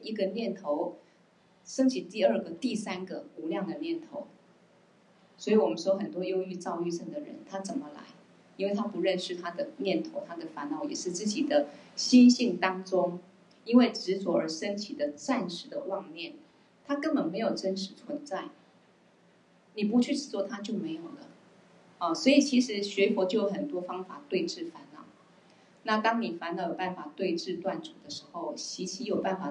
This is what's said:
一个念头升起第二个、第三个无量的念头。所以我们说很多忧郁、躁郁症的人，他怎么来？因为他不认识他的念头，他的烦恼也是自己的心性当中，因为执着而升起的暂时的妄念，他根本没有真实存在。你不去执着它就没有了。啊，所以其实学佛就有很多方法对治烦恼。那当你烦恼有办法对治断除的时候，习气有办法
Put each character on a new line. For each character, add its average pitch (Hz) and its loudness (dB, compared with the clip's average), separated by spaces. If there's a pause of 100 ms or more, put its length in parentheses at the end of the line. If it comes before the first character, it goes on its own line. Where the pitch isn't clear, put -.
一 214 -6
个 202 0
念 233 -4
头 151 -4 (640)
升 262 2
起 190 -2
第 196 0
二 196 4
个、 185 -6
第 226 -2
三 185 -6
个 156 -10 (140)
无 160 -6
量 190 -2
的 156 -6
念 165 -4
头。 - -12 (1080)
所 - 0
以 220 10
我 208 8
们 160 0
说 190 0
很 - -4
多 180 -4
忧 185 0
郁、 185 -6
躁 170 -6
郁 175 -2
症 165 -6
的 147 -8
人， 147 -12 (100)
他 196 -6
怎 196 -6
么 285 -8
来？ 76 -16 (540)
因 190 0
为 202 -2
他 202 0
不 190 -4
认 185 2
识 185 -6
他 175 -8
的 - -4
念 185 2
头， - -6
他 170 -10
的 160 -8
烦 147 -8
恼 151 -4
也 135 -4
是 175 -4
自 175 -2
己 - 0
的 147 4 (300)
心 247 10
性 196 4
当 185 0
中， 180 2 (460)
因 240 8
为 240 8
执 190 -2
着 175 2
而 160 2
升 202 -4
起 - -8
的 147 0
暂 208 -2
时 - -10
的 - -8
妄 190 -8
念， 156 -12 (520)
他 285 -2
根 294 0
本 165 0
没 185 -4
有 226 2
真 190 -2
实 190 -8
存 - -10
在。 175 -8 (1300)
你 214 -4
不 214 4
去 285 2
执 - -6
着 196 -2
它 208 -8
就 220 -6
没 160 -4
有 160 -10
了。 - -14 (720)
啊， 170 0
所 - 4
以 285 10
其 247 6
实 214 2
学 202 4
佛 190 2
就 208 2
有 196 2
很 196 -4
多 185 -4
方 180 -6
法 185 -16
对 175 0
治 170 -8
烦 160 -14 (120)
恼。 156 -18 (800)
那 214 2
当 226 2
你 170 -2
烦 170 -6
恼 185 -2
有 160 -2
办 185 -4
法 185 -12
对 180 0
治 175 -4
断 165 -4
除 - -14 (100)
的 - -20
时 - -10
候， 170 -6
习 - -8
气 - -8
有 202 -2
办 190 0
法 185 -6